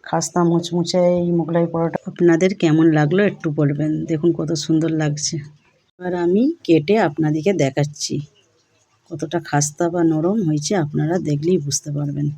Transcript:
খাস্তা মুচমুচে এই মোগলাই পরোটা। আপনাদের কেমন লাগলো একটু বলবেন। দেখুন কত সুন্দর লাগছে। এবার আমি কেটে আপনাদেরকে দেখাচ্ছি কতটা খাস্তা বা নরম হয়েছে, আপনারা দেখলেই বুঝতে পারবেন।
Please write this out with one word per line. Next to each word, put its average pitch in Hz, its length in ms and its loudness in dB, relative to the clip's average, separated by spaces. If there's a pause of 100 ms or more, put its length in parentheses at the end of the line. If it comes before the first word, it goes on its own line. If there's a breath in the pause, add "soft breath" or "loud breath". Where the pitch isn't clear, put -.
খাস্তা 165 400 -2
মুচমুচে 170 580 0 (140)
এই 175 160 -2
মোগলাই 170 360 0
পরোটা। 165 300 -4 (100)
আপনাদের 175 480 4
কেমন 160 360 4
লাগলো 151 320 2
একটু - 280 -2
বলবেন। 147 400 0 (140)
দেখুন 160 280 0
কত 160 240 -4
সুন্দর 160 360 0
লাগছে। 151 420 -2 (640)
এবার 180 160 -6
আমি 175 280 2 (200)
কেটে 160 360 2
আপনাদেরকে 156 540 0
দেখাচ্ছি 147 640 -2 (960)
কতটা 165 340 -4
খাস্তা 147 440 -2
বা 175 140 -2
নরম 165 420 2
হয়েছে, 151 300 -2
আপনারা 151 440 -2
দেখলেই 156 440 0
বুঝতে 143 280 -6
পারবেন। 147 360 -4 (100)